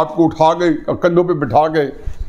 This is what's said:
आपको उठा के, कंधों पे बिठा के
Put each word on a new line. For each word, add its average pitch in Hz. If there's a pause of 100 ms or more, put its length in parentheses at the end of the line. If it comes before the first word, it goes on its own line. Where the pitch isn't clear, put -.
आपको 160
उठा 160
के, 175 (240)
कंधों 175
पे 175
बिठा 143
के 156 (440)